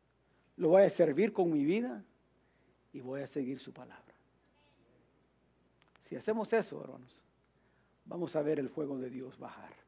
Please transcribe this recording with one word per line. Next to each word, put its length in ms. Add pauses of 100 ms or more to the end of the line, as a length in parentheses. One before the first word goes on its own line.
(560)
Lo 140
voy 140
a 60
servir 440
con 180
mi 140
vida 360 (880)
y 100
voy 200
a 60
seguir 320
su 120
palabra. 440 (1900)
Si 80
hacemos 380
eso, 280
hermanos, 400 (840)
vamos 280
a 60
ver 180
el 120
fuego 260
de 140
Dios 280
bajar. 360 (140)